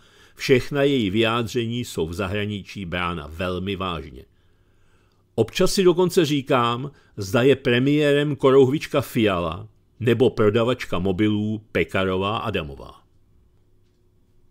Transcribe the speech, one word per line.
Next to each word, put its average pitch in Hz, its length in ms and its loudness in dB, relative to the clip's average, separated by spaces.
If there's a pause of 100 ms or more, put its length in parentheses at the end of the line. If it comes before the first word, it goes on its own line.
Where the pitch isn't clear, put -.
(360)
všechna 139 480 2
její 131 260 2
vyjádření 117 760 -2
jsou 82 220 -4
v 87 60 -8
zahraničí 101 720 -6
brána 85 420 -6
velmi 92 480 -6
vážně. 76 500 -10 (1080)
Občas - 380 0
si 196 100 2
dokonce 175 420 4
říkám, 131 640 0 (260)
zda 104 240 -2
je 135 140 6
premiérem 143 800 2
korouhvička 135 680 4
Fiala 95 640 -2 (320)
nebo 117 300 2
prodavačka 113 680 0
mobilů 104 640 0 (100)
Pekarová 95 680 -2
Adamová. 73 640 -8 (1500)